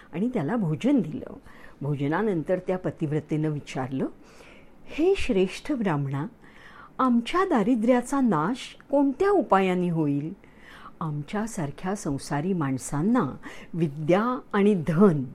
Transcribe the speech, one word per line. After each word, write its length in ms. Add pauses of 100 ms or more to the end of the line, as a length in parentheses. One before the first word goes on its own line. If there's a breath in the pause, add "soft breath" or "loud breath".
(120 loud breath)
आणि 220
त्याला 220
भोजन 440
दिलं. 360 (460 loud breath)
भोजनानंतर 840
त्या 120
पतिव्रतेनं 720
विचारलं, 580 (800 loud breath)
"हे 340
श्रेष्ठ 540
ब्राह्मणा, 540 (720 loud breath)
आमच्या 460
दारिद्र्याचा 760
नाश 560 (140)
कोणत्या 400
उपायाने 600
होईल? 420 (680 loud breath)
आमच्यासारख्या 960
संसारी 560
माणसांना 840 (360 loud breath)
विद्या 640 (140)
आणि 360
धन 360 (100)